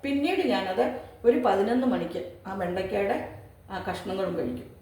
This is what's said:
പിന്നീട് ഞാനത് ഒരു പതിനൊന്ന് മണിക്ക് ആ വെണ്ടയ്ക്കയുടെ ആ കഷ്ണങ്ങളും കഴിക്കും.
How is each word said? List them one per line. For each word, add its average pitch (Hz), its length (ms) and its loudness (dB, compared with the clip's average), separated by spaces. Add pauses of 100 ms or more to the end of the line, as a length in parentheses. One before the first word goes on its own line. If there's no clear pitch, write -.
പിന്നീട് 285 380 2 (100)
ഞാനത് 190 320 2 (420)
ഒരു 247 200 6
പതിനൊന്ന് 220 460 4
മണിക്ക് 175 280 -2 (280)
ആ - 20 -10 (120)
വെണ്ടയ്ക്കയുടെ 196 540 0 (560)
ആ 185 60 -6 (100)
കഷ്ണങ്ങളും 190 500 -4
കഴിക്കും. 123 300 -6 (140)